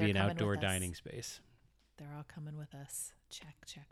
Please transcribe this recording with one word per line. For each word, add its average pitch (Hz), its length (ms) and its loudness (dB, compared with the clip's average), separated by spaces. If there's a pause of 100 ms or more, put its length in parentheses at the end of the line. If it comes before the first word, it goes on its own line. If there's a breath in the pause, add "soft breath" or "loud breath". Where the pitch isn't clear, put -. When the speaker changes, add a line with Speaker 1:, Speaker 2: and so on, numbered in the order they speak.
Speaker 1:
They're 104 60 8
Speaker 2:
an 98 60 6
Speaker 1:
coming 101 140 6
Speaker 2:
outdoor 104 200 2
Speaker 1:
with 101 100 2
us. - 40 0
Speaker 2:
dining 92 300 2
space. - 460 -10 (560)
Speaker 1:
They're 147 200 -12
all 147 120 -8
coming 151 280 -10
with 151 180 -10
us. - 380 -10 (180)
Check, - 260 -14 (100)
check, - 260 -16